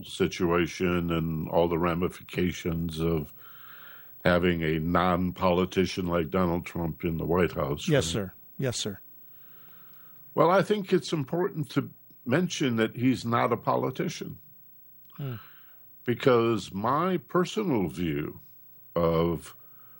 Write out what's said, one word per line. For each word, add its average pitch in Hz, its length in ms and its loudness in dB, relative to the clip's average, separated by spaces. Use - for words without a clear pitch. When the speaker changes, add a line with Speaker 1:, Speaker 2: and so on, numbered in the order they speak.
Speaker 1:
situation 87 1040 0
and 80 400 -2
all 85 180 4
the 85 80 -2
ramifications 85 1200 -2
of 82 320 0
having 87 380 4
a 80 160 0
non-politician 90 1300 2
like 87 240 0
Donald 87 340 0
Trump 85 400 -6
in 82 140 -2
the 82 80 -4
White 85 260 2
House, 73 340 -4
Speaker 2:
Yes, 139 200 2
Speaker 1:
right? 82 60 -4
Speaker 2:
sir. 98 200 -4
Yes, 131 220 -4
sir. 98 220 -8
Speaker 1:
Well, 156 160 6
I 190 120 6
think 202 320 0
it's - 180 0
important 160 600 -2
to 135 180 -2
mention 139 520 0
that 113 200 0
he's 123 300 0
not 120 260 2
a 117 60 2
politician. 131 800 -4
Speaker 2:
Hmm. 135 160 -8
Speaker 1:
Because 117 640 4
my 147 460 0
personal 175 680 -2
view 76 540 -4
of 82 580 0